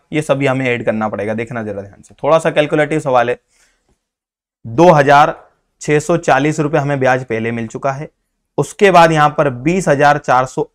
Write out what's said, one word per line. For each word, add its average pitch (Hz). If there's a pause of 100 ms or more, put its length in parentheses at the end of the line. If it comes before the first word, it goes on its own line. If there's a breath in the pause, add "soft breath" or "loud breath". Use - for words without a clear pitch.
(120)
ये 151
सभी 139
हमें 131
ऐड 120
करना 110
पड़ेगा। 104
देखना 117
जरा 101
ध्यान 101
से, -
थोड़ा 151
सा 160
कैलकुलेटिव 151
सवाल 123
है। 123 (1300)
दो 156
हजार 147 (420)
छह 151
सौ 170
चालीस 147
रुपए 151
हमें 143
ब्याज 127
पहले 113
मिल 117
चुका 135
है, 147 (500)
उसके 190
बाद 170
यहाँ 151
पर 147
बीस 156
हजार 143
चार 127
सौ -